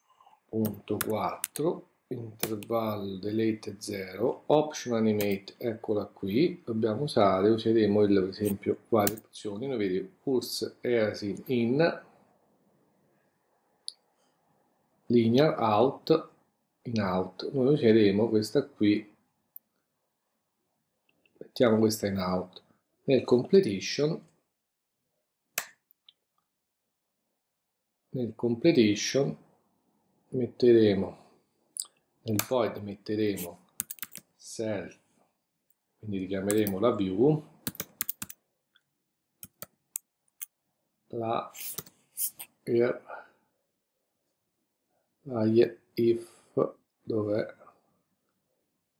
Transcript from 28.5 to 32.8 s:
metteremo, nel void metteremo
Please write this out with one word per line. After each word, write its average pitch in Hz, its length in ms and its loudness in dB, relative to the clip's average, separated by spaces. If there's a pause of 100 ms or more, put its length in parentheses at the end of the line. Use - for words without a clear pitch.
metteremo, 113 960 2 (960)
nel 107 260 -4
void 107 300 0
metteremo 101 880 -6 (720)